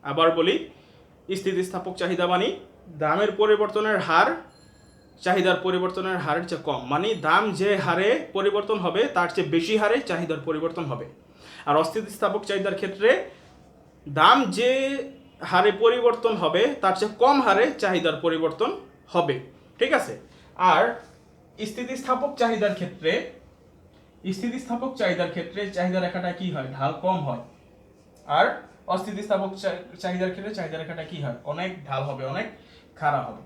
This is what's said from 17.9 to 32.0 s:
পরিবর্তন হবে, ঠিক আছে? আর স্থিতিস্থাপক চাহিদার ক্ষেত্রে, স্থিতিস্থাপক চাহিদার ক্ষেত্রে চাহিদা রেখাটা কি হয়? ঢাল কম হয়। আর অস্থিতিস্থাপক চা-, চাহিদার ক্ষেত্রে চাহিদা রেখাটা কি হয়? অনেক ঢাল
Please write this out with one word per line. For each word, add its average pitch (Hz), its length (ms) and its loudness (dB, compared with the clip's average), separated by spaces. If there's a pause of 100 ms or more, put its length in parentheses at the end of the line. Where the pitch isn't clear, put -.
পরিবর্তন 165 640 0 (280)
হবে, 147 320 0 (380)
ঠিক 269 140 2
আছে? - 280 -2 (360)
আর 185 460 2 (640)
স্থিতিস্থাপক 254 680 -4
চাহিদার 214 380 2
ক্ষেত্রে, - 580 -2 (1000)
স্থিতিস্থাপক 240 640 -6
চাহিদার 175 340 -2
ক্ষেত্রে 185 400 -8
চাহিদা 180 300 -2
রেখাটা 180 320 -4
কি 180 180 -6
হয়? 135 220 -6
ঢাল 139 200 -4 (100)
কম 180 160 0
হয়। 123 220 -6 (840)
আর 160 400 2 (200)
অস্থিতিস্থাপক 190 720 -2
চা-, 180 420 -6
চাহিদার 185 320 -2
ক্ষেত্রে 202 240 -8
চাহিদা 160 240 -8
রেখাটা 160 260 -10
কি 156 180 -10
হয়? 139 120 -4 (100)
অনেক 170 400 -8
ঢাল 135 180 -4